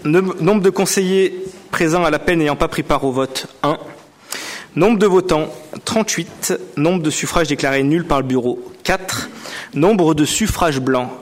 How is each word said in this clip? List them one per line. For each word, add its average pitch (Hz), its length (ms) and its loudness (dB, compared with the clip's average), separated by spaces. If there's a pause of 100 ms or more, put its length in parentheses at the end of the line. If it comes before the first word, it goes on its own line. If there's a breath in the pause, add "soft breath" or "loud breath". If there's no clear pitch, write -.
Nom-, 180 360 2
nombre 190 240 4
de 185 80 6
conseillers 190 640 0 (340)
présents 170 340 2
à 160 60 4
la 151 80 2
peine 170 220 0
n'ayant 147 160 2
pas 160 120 -2
pris - 140 -4
part 143 220 0
au 135 80 0
vote, 131 340 -4 (160)
un. 147 160 0 (960 loud breath)
Nombre 208 220 4
de 196 80 4
votants, 180 480 2 (320)
trente-huit. - 720 -2 (200)
Nombre 165 280 2
de 151 80 0
suffrages - 380 -2
déclarés 135 340 0
nuls 156 220 2
par 147 140 2
le 131 60 -2
bureau, 123 380 -2 (200)
quatre. 185 460 -4 (460 loud breath)
Nombre 160 400 4
de 151 100 2
suffrages 165 540 0
blancs 127 320 0 (100)